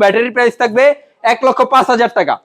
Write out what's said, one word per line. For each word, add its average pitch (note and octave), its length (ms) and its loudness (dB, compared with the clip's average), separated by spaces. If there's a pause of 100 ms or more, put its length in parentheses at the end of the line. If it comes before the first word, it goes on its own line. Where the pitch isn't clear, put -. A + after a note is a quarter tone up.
ব্যাটারির A#3 340 0
প্রাইস A#3+ 260 0
থাকবে A#3+ 220 0 (480)
এক A3+ 140 -2
লক্ষ C4 140 0 (120)
পাঁচ C4 200 2
হাজার A#3 260 0
টাকা। D3 160 -2 (100)